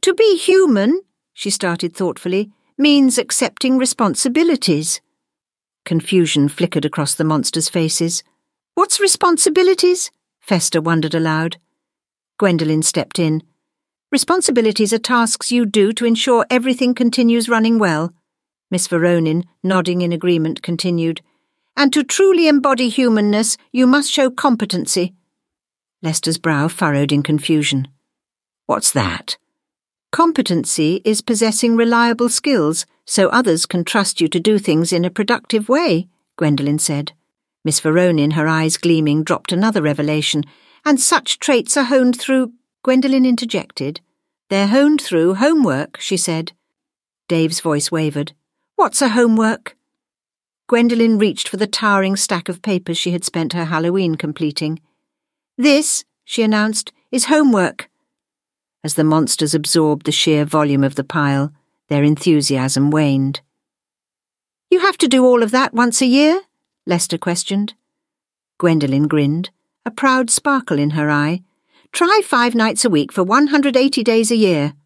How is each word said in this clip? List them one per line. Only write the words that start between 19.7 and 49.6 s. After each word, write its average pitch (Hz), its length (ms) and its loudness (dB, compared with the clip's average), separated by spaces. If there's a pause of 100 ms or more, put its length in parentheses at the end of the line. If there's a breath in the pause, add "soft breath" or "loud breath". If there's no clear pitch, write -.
in 175 100 -2
agreement, 170 500 -2
continued. 170 600 -4 (540)
"And 277 180 4
to 294 100 0
truly 359 440 2
embody 269 420 2
humanness, 214 680 0 (140)
you 254 160 2
must 285 240 0
show 269 180 0
competency." 190 840 -2 (880)
Lester's 160 360 -4
brow 151 300 0
furrowed 143 440 -2
in 143 120 0
confusion. 147 640 -2 (800)
"What's - 240 0
that?" 92 460 -4 (720)
"Competency 190 920 0
is 214 180 0
possessing 226 540 0
reliable 233 540 2
skills, 165 560 -2 (200)
so 226 240 0
others 214 360 0
can 175 180 -2
trust - 380 -2
you 165 80 2
to 175 100 -2
do 208 200 2
things 165 340 0
in 175 100 0
a 180 60 0
productive 214 580 -4
way," 247 400 0 (300)
Gwendolen 147 420 -2
said. 147 320 -6 (540)
Miss 156 140 -2
Veronin, 165 520 2
her 156 160 0
eyes 160 300 0
gleaming, 156 460 0
dropped - 280 -4
another 202 300 0
revelation. 151 640 -2 (420 soft breath)
"And 294 140 2
such - 400 -2
traits 247 360 0
are 285 80 0
honed 247 360 2
through," 262 340 -2 (300)
Gwendolen 262 420 2
interjected. 226 760 -4 (480)
"They're 196 180 0
honed 285 340 4
through 175 340 0
homework," 220 640 0
she - 160 -4
said. 170 380 -4 (760)
Dave's 165 320 0
voice 147 320 -4
wavered. 151 400 -4 (460)
"What's - 240 0
a 269 80 2
homework?" 226 680 0 (920)